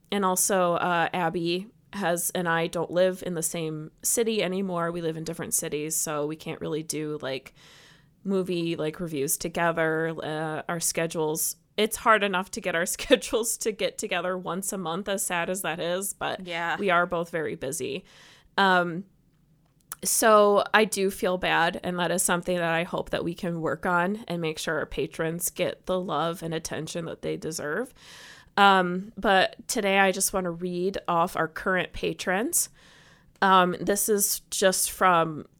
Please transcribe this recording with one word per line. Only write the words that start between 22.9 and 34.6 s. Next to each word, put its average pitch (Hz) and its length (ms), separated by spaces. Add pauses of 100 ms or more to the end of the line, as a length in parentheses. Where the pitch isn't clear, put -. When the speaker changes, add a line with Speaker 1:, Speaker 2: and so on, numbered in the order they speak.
Speaker 1:
that - 140
we 170 100
can 170 260
work 156 240
on 185 440
and 175 120
make 156 180
sure 156 200
our - 80
patrons 160 640
get - 360
the 185 140
love 170 420
and 160 120
attention 165 520
that - 160
they 156 140
deserve. 160 560 (640)
Um, 190 600
but 190 400 (120)
today 196 300
I 196 140
just 190 200
wanna 185 180
read 180 480 (100)
off 170 280
our 160 120
current 180 440
patrons. 190 760 (720)
Um, 185 400
this 202 280
is 202 320 (100)
just - 400